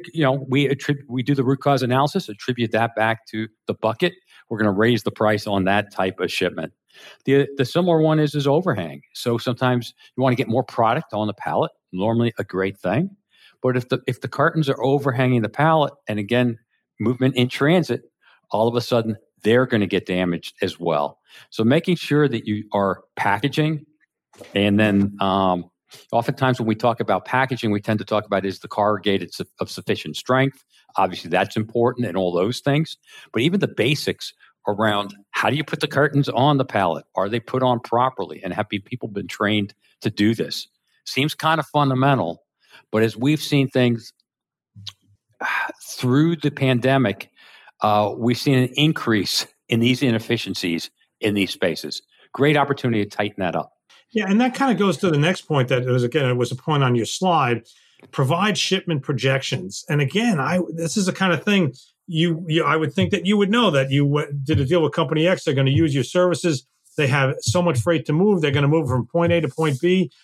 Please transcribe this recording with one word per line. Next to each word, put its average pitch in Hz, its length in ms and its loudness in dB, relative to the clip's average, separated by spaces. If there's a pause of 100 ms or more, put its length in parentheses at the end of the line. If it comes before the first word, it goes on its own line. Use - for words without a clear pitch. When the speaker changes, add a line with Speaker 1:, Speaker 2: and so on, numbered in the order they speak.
(140)
Speaker 1:
you 160 100 -2
know, 135 260 0
we 135 200 2
attrib-, 139 400 -2
we 127 140 -4
do 143 120 0
the 135 100 2
root 135 160 0
cause 143 220 2
analysis, 135 460 0
attribute 117 440 -4
that 113 240 0
back 110 300 0
to 110 220 -6 (180)
the 104 80 -4
bucket. 117 400 -2 (340)
We're 110 100 -6
gonna 104 140 2
raise 110 320 2
the 120 80 -4
price 107 340 0
on 98 180 0
that 101 280 0
type 95 260 -4
of 90 120 -2
shipment. 80 420 -4 (520)
The, 139 320 2
the 131 80 0
similar 170 380 2
one 156 160 4
is, 151 160 0
is 143 120 -2
overhang. 113 540 -2 (140)
So 120 240 -2
sometimes 123 560 -2 (220)
you 127 60 -2
wanna 127 140 2
get 123 120 -2
more 117 160 0
product 117 500 0
on 107 120 -2
the 104 80 -4
pallet, 110 360 -2 (220)
normally 113 460 0
a 101 60 -6
great 95 340 -4
thing. 135 380 -2 (460)
But 127 140 0
if 123 120 -4
the, - 180 -4
if 127 140 -6
the 120 80 -8
cartons 156 400 0
are - 140 -2
overhanging 127 600 0
the 101 60 -2
pallet, 151 460 2 (140)
and 104 100 -4
again, 117 400 0 (400)
movement 123 380 0
in 123 120 2
transit, 143 600 0 (400)
all 110 160 2
of 117 80 0
a 120 60 0
sudden 113 360 0 (280)
they're 117 220 4
gonna 104 200 2
get 90 180 -2
damaged 90 580 -2
as 90 180 -4
well. 76 400 -2 (300)
So - 120 -4
making 160 340 2
sure 147 320 2
that 120 180 -4
you 107 260 -4
are 98 320 0 (120)
packaging, 143 720 -2 (680)
and 101 240 2
then, 101 420 2
um, 95 500 0 (400)
oftentimes 127 480 0
when 113 80 -4
we 110 80 2
talk 117 260 0
about 98 260 -2
packaging, 127 440 0
we 101 100 0
tend 110 180 -2
to 98 60 -8
talk 104 200 -2
about 98 220 -2
is 92 140 -6
the - 80 -16
corrugated 98 640 0
su-, 90 100 -10 (160)
of 90 100 -6
sufficient 90 460 -6
strength. 131 480 0 (320)
Obviously, 92 320 -2
that's 92 280 -2
important 117 500 -2
and 87 100 -6
all 90 160 0
those 95 280 -2
things. 147 360 -2 (360)
But 113 100 0
even 180 180 0
the 107 80 0
basics - 640 -4 (340)
around 104 480 -2 (180)
how - 180 0
do 135 60 2
you 151 80 -4
put - 160 -8
the - 80 -2
curtains 143 420 2
on 135 260 4
the 131 80 0
pallet? 90 400 -2 (100)
Are 98 140 -2
they 117 120 -2
put 127 220 -4
on 123 180 2
properly? 117 640 -2
And 90 120 -6
have 104 160 -4
pe-, 104 80 -4
people 123 300 -10
been 101 200 -8
trained 104 460 -2 (260)
to 117 100 -4
do 107 240 2
this? - 320 -6 (380)
Seems 143 300 -2
kind 160 240 0
of 143 80 -4
fundamental, 131 760 0 (480)
but 110 120 2
as 110 140 0
we've 147 260 0
seen 139 260 2
things 120 460 0 (1300)
<sighs> - 420 -6
through 147 540 2
the 147 140 -2
pandemic, 131 800 0 (520)
uh, 104 340 2
we've 117 220 0
seen 139 200 2
an 127 180 2
increase 120 680 0 (220)
in 113 120 0
these 123 220 2
inefficiencies 107 880 -2 (300)
in 104 140 0
these 95 160 0
spaces. 78 500 -4 (320)
Great 147 240 2
opportunity 127 480 0
to 101 60 -6
tighten 104 320 -4
that 85 140 -2
up. - 160 -6 (420)
Speaker 2:
Yeah, 214 140 0
and 202 140 4
that 247 120 0
kinda 269 200 0
goes - 240 0
to 185 120 0
the 147 80 2
next 175 240 0
point 131 260 0
that 127 180 0
was, 123 180 2
again, 127 240 0
it 123 60 0
was 123 180 0
a - 20 -6
point 143 280 0
on 123 120 2
your 110 120 0
slide, 143 560 0 (480)
provide 175 480 0
shipment 175 440 -2
projections. 127 880 -4
And 147 140 0
again, 202 360 0
I, 160 220 0 (140)
this 165 240 -4
is 185 80 0
the 180 60 0
kind 185 200 0
of 139 100 0
thing 190 300 2 (340)
you, 165 400 0
you, 160 160 0
I 147 140 2
would 160 160 -2
think 185 200 0
that 175 120 -2
you 208 140 2
would 202 100 2
know 226 220 2
that 139 200 2
you 143 140 2
w-, 147 260 0 (120)
did 120 180 2
a 127 60 0
deal 170 160 2
with 147 100 0
Company 160 340 0
X, 185 180 0
they're 147 100 0
gonna 135 160 2
use 151 240 2
your 131 100 0
services. 180 640 0 (320)
They 147 80 2
have 135 340 2
so - 220 0
much 156 180 2
freight 165 240 0
to 151 80 -2
move. 185 300 2
They're 151 80 2
gonna 143 180 2
move 156 180 2
from 123 200 0
point 170 260 2
A 170 80 4
to 156 80 -2
point 151 320 -2
B. 180 300 2 (140)